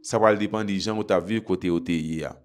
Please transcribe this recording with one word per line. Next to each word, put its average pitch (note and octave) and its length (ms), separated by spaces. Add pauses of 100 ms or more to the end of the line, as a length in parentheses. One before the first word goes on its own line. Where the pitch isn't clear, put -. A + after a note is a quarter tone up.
Sa - 180
pral G#2+ 200
depan G#2 260
de G2 140
jan G#2+ 180
yo G#2 80
t G2 80
ap F2 140
viv, A2 180
kote F2+ 240
yo E2+ 140
te E2+ 100
ye D#2 320
a. - 80 (100)